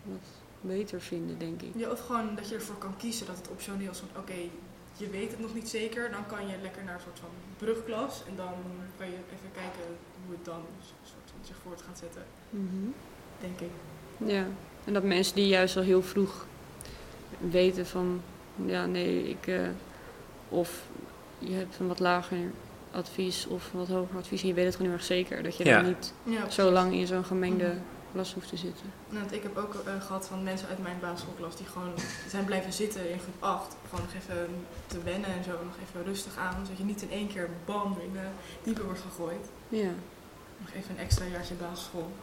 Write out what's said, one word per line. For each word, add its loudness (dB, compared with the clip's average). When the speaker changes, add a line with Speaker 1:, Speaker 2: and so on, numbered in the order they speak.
Speaker 1:
wat -8
beter -2
vinden, -4
denk -6
ik. -8
Speaker 2:
Ja, -2
of -4
gewoon 0
dat -6
je -4
ervoor -6
kan -6
kiezen -4
dat -8
het -12
optioneel -6
is -8
van, -10
"Oké, -8
je -6
weet -2
het -8
nog -6
niet -4
zeker, -2
dan -4
kan -4
je -4
lekker -8
naar -6
een -8
soort -14
van -12
brugklas 0
en -8
dan -4
kan -8
je -6
even -10
kijken -8
hoe -6
het -10
dan -6
een -10
soort -18
van -12
zich -12
voort -10
gaat -12
zetten." -10
Speaker 1:
Mhm. -2
Speaker 2:
Denk -6
ik. -4
Speaker 1:
Ja, 6
en 2
dat 6
mensen 6
die 10
juist 10
al 6
heel 10
vroeg 4
weten 8
van, 2
Ja, 2
nee, 4
ik, -4
eh, 4
of 2
je -2
hebt -2
een 2
wat 0
lager 4
advies 0
of -4
een 0
wat 0
hoger 2
advies -2
en 4
je 4
weet 8
het 4
gewoon 4
heel 0
erg -4
zeker, 2
dat -2
je 2
Speaker 3:
Ja. 12
Speaker 1:
dan 6
niet 0
Speaker 2:
Ja, 0
Speaker 1:
zo 0
Speaker 2:
precies. 6
Speaker 1:
lang 8
in 4
zo'n 2
gemengde 4
Speaker 2:
Mhm. 2
Speaker 1:
klas -2
hoeft -6
te -4
zitten. -6
Speaker 2:
Nou, -4
want -4
ik -4
heb -4
ook, -2
eh, -2
gehad -4
van -4
mensen -2
uit -4
mijn -2
basisschoolklas -6
die -8
gewoon -4
zijn 0
blijven 0
zitten 0
in -2
groep -8
acht. 0
Gewoon -2
nog -8
even -2
te -4
wennen 0
en -2
zo, -4
nog -4
even -6
rustig -4
aan, 0
zodat -6
je -2
niet 0
in -4
één 0
keer -2
bam 2
in -4
de -4
diepe 0
wordt -2
gegooid. -4
Speaker 1:
Ja. 4
Speaker 2:
Nog -10
even -8
een -4
extra 4
jaartje -4
basisschool. -6